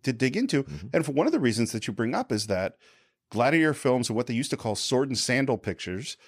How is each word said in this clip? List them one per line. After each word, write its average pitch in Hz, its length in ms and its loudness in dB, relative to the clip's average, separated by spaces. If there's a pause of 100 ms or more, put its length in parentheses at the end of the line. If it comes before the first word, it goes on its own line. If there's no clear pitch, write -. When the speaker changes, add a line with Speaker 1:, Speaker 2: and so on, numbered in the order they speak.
Speaker 1:
to 135 100 0
dig 131 240 0
into. 190 260 0
Speaker 2:
Mm-hmm. 90 300 -12
Speaker 1:
And 165 100 4
for 147 80 -4
one 143 140 4
of 320 60 2
the 311 80 2
reasons 117 320 2
that 113 140 -6
you 113 60 -6
bring 117 220 -2
up - 180 -2
is 107 140 -2
that 95 320 -2 (500)
Gladiator 151 460 4
films 127 340 2
and 110 80 -2
what 123 100 0
they 120 80 -4
used 123 160 -2
to 139 60 -2
call 110 180 -2
sword 131 340 0
and 123 100 -2
sandal 131 400 0
pictures, 95 580 -8 (120)